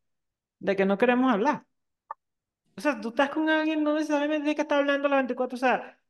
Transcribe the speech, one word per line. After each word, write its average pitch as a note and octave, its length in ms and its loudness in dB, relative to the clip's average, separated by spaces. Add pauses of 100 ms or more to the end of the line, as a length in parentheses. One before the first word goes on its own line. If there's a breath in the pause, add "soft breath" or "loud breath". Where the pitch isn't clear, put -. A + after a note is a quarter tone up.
(600)
de F#3+ 160 -2
que G3 100 2
no G3 120 2
queremos B3 340 2
hablar. A3+ 320 0 (1120)
O F#3+ 40 -14
sea, B3+ 200 -2
tú A3 100 -8
estás C#4 200 0
con D#4 200 -2
alguien, D#4 340 0
no D4 100 2
necesariamente D4+ 500 -2
tienes D4+ 120 -2
que D4+ 60 0
estar D4 160 0
hablando C#4 300 0
las C#4 100 2
veinticuatro, B3+ 380 -4
o - 20 -8
sea, B3 400 -2 (120)